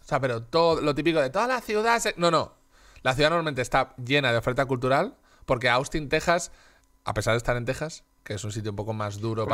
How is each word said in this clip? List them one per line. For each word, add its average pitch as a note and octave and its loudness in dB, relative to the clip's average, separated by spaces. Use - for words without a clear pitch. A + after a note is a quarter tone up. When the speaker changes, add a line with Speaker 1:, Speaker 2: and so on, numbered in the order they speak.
Speaker 1:
o - -20
sea, D3 -2
pero A#2+ -4
todo, E3 2
lo D3 2
típico D#3 2
de C3 2
toda G3+ 0
la B3 -2
ciudad A3+ 0
se, A3 -2
no, E3+ 2
no, D3+ 0
la B2+ 2
ciudad D3 4
normalmente D#3 0
está C3 0
llena C3 2
de A#2 2
oferta B2+ 0
cultural, C3 0
porque B2+ 2
Austin, C#3 0
Texas, E3+ 0
a - -2
pesar A2 0
de A#2 2
estar A#2+ 0
en A#2+ -4
Texas, C#3 -6
que - -8
es G2+ -8
un G#2 -8
sitio G#2+ -6
un G#2 -8
poco G#2+ -6
más G#2 -6
duro A2 -2
Speaker 2:
Como G2+ -2